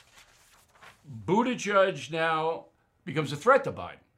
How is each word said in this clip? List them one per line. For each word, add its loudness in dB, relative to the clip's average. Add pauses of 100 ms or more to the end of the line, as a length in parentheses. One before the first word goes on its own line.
(1200)
Buttigieg 2
now -2 (400)
becomes -4
a -4
threat 4
to -4
Biden -12 (180)